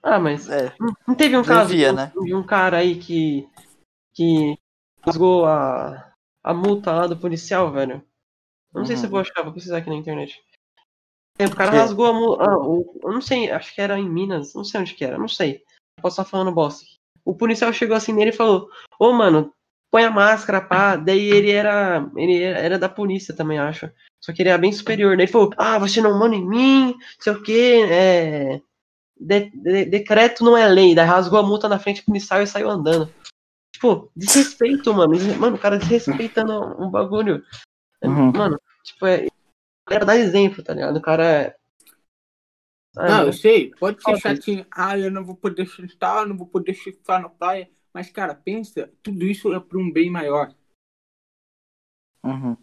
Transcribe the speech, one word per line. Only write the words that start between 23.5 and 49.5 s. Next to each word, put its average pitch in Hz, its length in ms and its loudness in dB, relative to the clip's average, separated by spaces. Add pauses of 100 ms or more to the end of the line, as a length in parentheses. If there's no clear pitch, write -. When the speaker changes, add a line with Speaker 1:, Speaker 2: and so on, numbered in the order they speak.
Speaker 1:
acho. 156 320 -6 (340)
Só - 100 -14
que 185 100 -2
ele 185 60 4
era 180 100 4
bem 185 120 2
superior. 202 460 0
Daí 185 80 4
ele 185 60 -4
falou, 180 260 4
"Ah, 220 220 0
você 196 220 0
não 208 180 2
manda 220 160 2
em 185 120 -4
mim, 262 440 4
não 247 80 -12 (220)
sei 208 120 -2
o 202 80 -8
quê, 233 480 4
é, 160 720 2 (580)
de-, 202 320 0
de-, 185 340 -2
decreto 214 580 2
não 233 140 8
é 226 100 6
lei." 185 260 8
Daí 165 140 6
rasgou 180 320 4
a 202 40 2
multa 208 260 0
na 196 100 0
frente 202 220 -6
do - 60 -10
policial 202 360 -2
e 202 40 -4
saiu 208 220 -6
andando. 160 420 -2 (600)
Tipo, - 420 0
desrespeito, 240 800 0
mano. 165 240 4
Des-, 196 200 -2
mano, 220 180 0
o - 40 -10
cara 202 200 0
desrespeitando 226 760 -2 (260)
um 190 120 -6
bagulho. 202 520 -2 (580)
É, - 60 -4
Speaker 2:
Uhum. 135 260 2
Speaker 1:
mano, 180 260 -2 (240)
tipo, - 240 -6
é, 185 180 0
o - 40 -4 (600)
cara 202 160 0
dá 208 100 4
exemplo, 196 480 2
tá 160 120 -10
ligado? 143 220 -4
O 156 40 -6
cara 160 240 0
é, 151 300 0 (1400)
ah, 165 100 -6
Speaker 3:
Não, - 100 2
Speaker 1:
mano. 160 120 2
Speaker 3:
eu 180 40 -4
sei, 214 380 2
pode 196 260 -6
ser - 60 -20
Speaker 1:
Foda 214 140 0
isso. 185 100 -8
Speaker 3:
chatinho. 190 440 -6
"Ah, 190 280 -4
eu 190 120 -4
não 190 140 -10
vou 180 100 -18
poder 185 300 -8
chutar, 185 640 -6
não 202 100 -10
vou 180 100 -14
poder 180 260 -6
chutar 185 480 -6
na 170 80 -16
praia." 180 400 -6 (240)
Mas, 185 180 -14
cara, 170 240 -10
pensa, 208 560 -10 (120)
tudo 190 220 -8
isso 196 280 -4